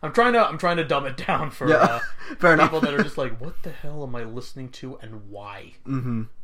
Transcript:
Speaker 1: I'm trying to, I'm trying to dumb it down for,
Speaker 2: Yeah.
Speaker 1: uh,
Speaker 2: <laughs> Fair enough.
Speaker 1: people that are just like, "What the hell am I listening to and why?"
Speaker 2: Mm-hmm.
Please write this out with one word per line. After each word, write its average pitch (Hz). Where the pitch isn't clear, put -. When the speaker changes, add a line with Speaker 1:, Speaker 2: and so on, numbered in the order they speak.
Speaker 1:
I'm 156
trying 240
to, 233
I'm 156
trying 170
to 165
dumb 143
it 127
down 156
for, -
Speaker 2:
Yeah. 156
Speaker 1:
uh, 151
Speaker 2:
<laughs> -
Fair 170
enough. 151
Speaker 1:
people 160
that 147
are 147
just -
like, 120
"What 151
the 170
hell 151
am 127
I 117
listening 123
to 131
and 107
why?" 101
Speaker 2:
Mm-hmm. 123